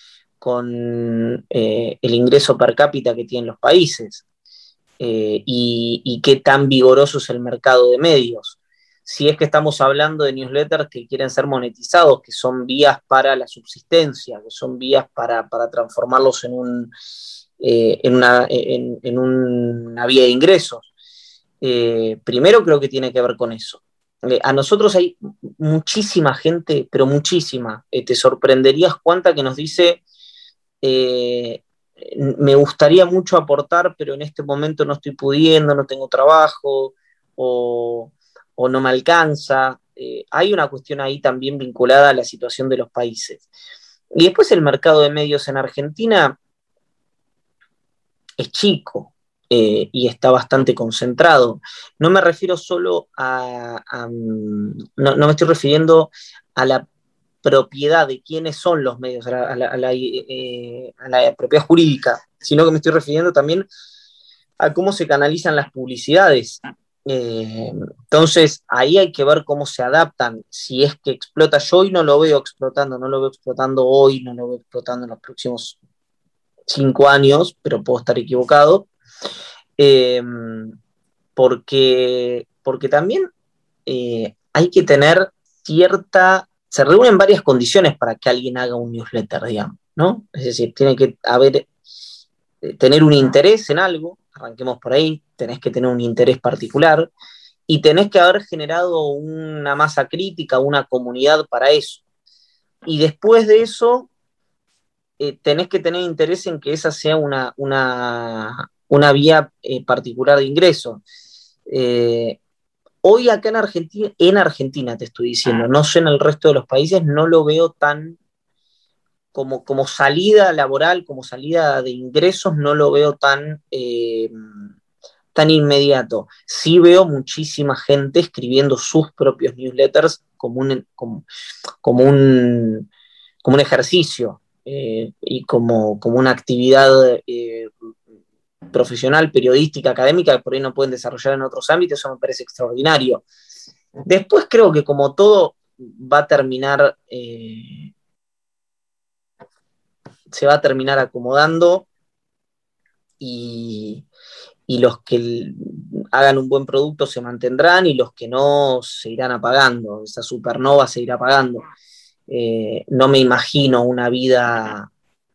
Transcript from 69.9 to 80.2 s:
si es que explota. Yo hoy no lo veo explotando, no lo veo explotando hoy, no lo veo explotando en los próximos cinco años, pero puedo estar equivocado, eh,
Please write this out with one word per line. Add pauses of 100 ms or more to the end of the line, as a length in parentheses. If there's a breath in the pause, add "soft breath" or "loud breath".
si
es
que
explota.
Yo
hoy
no
lo
veo
explotando,
no
lo
veo
explotando
hoy,
no
lo
veo
explotando
en
los
próximos (880)
cinco
años,
pero
puedo
estar
equivocado, (920 loud breath)
eh, (1080)